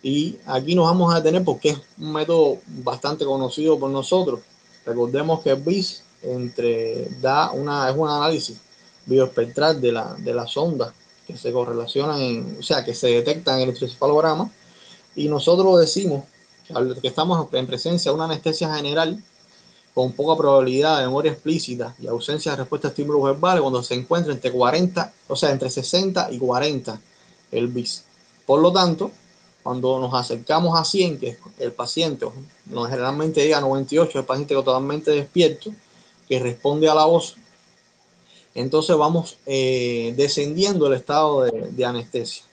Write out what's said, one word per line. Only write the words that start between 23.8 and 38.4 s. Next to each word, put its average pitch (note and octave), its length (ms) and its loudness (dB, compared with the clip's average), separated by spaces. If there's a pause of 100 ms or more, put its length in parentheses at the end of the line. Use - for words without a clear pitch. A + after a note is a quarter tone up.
se B2 100 -4
encuentra D3+ 400 0
entre B2 180 -4
cuarenta, D#3 640 0 (140)
o C3+ 80 -4
sea, D3 160 2
entre C3 180 -2
sesenta F3+ 640 -2
y B2 80 -8
cuarenta B2+ 600 -2 (520)
el A#2 160 -2
bis. B2 360 -8 (420)
Por C#3 140 4
lo F3 140 6
tanto, F#3 380 0 (500)
cuando B2+ 380 -2
nos B2+ 140 -4
acercamos D#3 640 0
a D#3+ 60 2
cien, F3 360 0
que B2 100 -6
es A#2 80 -12 (220)
el B2 120 -4
paciente, C#3+ 540 -4 (400)
no, A#2 200 -6
generalmente C#3 560 -2
llega D3+ 180 4
a - 20 -2
noventa C3+ 320 -2
y D#3 60 4
ocho, D#3 200 2
el B2 60 -4
paciente C#3+ 300 -2
totalmente C#3 560 0
despierto, D#3 600 0 (560)
que B2+ 120 0
responde C#3+ 500 0
a D3+ 60 4
la D#3 100 6
voz, D#3+ 300 2 (1200)